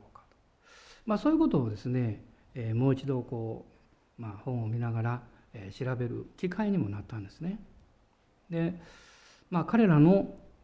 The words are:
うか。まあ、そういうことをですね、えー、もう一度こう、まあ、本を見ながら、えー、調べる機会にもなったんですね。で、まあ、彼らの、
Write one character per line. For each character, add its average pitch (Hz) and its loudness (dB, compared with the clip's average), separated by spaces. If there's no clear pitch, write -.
う - -20
か。 - -20
ま 214 0
あ、 - 0
そ 294 0
う 311 4
い - 4
う - 4
こ 311 4
と 180 2
を 117 0
で 107 -6
す - -10
ね、 123 -2
え 113 -6
ー、 - 0
も 127 4
う 135 4
一 135 -4
度 131 -2
こ 113 -8
う、 117 -14
ま 113 -10
あ、 104 -10
本 123 -4
を 113 -4
見 113 -4
な 120 -4
が 113 -2
ら、 120 -4
え 98 -14
ー、 135 -8
調 127 -4
べ 123 -4
る 113 -8
機 185 -4
会 208 -2
に 196 0
も 113 0
な 101 -8
っ 104 -10
た 117 -12
ん 104 -10
で 92 -16
す - -20
ね。 190 -8
で、 170 -2
ま 170 0
あ、 156 -2
彼 233 4
ら 165 8
の、 180 6